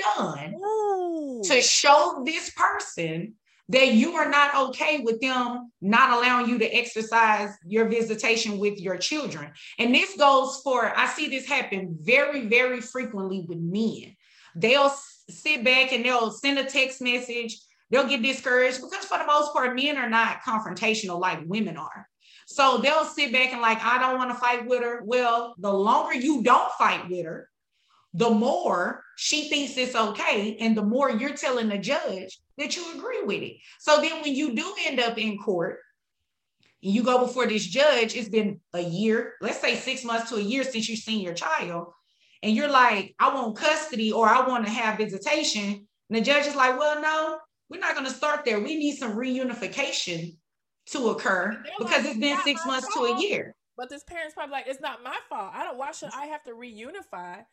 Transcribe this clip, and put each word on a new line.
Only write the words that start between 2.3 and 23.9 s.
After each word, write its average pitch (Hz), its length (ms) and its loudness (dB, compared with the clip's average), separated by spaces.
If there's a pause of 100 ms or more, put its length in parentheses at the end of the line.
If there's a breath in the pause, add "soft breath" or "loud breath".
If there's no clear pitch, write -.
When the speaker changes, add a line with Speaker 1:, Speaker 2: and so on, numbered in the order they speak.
Speaker 1:
person 190 840 -2 (340)
that 254 260 6
you 285 200 6
are 302 160 2
not 285 260 4
okay 302 440 0
with 226 220 0
them 247 500 -2 (100)
not 233 340 6
allowing 240 320 4
you 240 120 0
to 220 140 2
exercise 220 760 2 (160)
your 214 240 2
visitation 220 680 0
with 202 220 0
your 180 180 -4
children?" 180 540 -4 (260 loud breath)
And 240 160 4
this 349 220 2
goes 269 480 4
for, 240 340 0
I 247 100 4
see 302 200 -4
this 262 220 -4
happen 190 500 -4
very, 262 480 2
very 247 320 2
frequently 196 640 -6
with 170 120 -8
men. 170 580 -4 (400 soft breath)
They'll 247 300 4
s-, - 440 -4
sit 302 360 -4
back 262 260 4
and 240 140 0
they'll 233 260 2
send 277 280 -2
a 254 40 0
text 269 380 -2
message. 240 580 -4 (320 soft breath)
They'll 262 160 4
get 233 160 0
discouraged 254 580 2
because 392 240 -10
for - 140 -2
the 311 80 -4
most 294 260 4
part, 254 220 0
men 285 220 0
are 240 120 -2
not 226 320 0
confrontational 214 800 -2
like 180 260 -2
women 180 320 -4
are. 156 300 -12 (400 soft breath)
So 269 320 4
they'll 302 260 2
sit 294 260 -2
back 254 220 2
and 240 80 -6
like, 226 220 2
"I 247 160 2